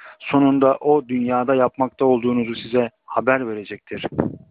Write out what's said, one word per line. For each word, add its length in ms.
Sonunda 560
O 320
dünyada 480
yapmakta 500
olduğunuzu 500
size 340
haber 420
verecektir. 580